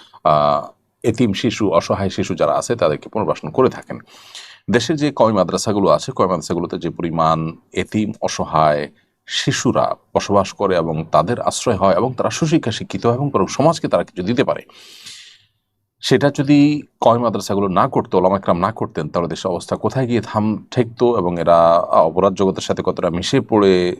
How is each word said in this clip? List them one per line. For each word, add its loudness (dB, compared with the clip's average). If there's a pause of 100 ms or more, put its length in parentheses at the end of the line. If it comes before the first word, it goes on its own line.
(240)
আহ, 2 (360)
এতিম 0
শিশু, -2
অসহায় -2
শিশু -4
যারা 0
আছে -2
তাদেরকে -2
পুনর্বাসন -6
করে 0
থাকেন। -12 (720)
দেশের 0
যে -2
কওমি 2
মাদ্রাসাগুলো 0
আছে, 0
কওমি 0
মাদ্রাসাগুলোতে -4
যে -6
পরিমাণ -2 (200)
এতিম, -4 (100)
অসহায় 0 (380)
শিশুরা -2 (200)
বসবাস 0
করে -2
এবং -2
তাদের 0
আশ্রয় -2
হয় 2
এবং -2
তারা -4
সুশিক্ষা -2
শিক্ষিত -6
হয় 2
এবং -4
বরং 0
সমাজকে 0
তারা 0
কিছু -10
দিতে 0
পারে, -4 (1400)
সেটা 2
যদি 2 (180)
কওমি 4
মাদ্রাসাগুলো -2
না 2
করতো, 0
ওলামা 2
একরাম 0
না 0
করতেন, -6
তাহলে -2
দেশের -6
অবস্থা -6
কোথায় -2
গিয়ে 0
থাম -4
ঠেকতো 0
এবং -2
এরা, 6
আহ, 2
অপরাধ 2
জগতের 0
সাথে -4
কতটা -2
মিশে -2
পড়ে, 4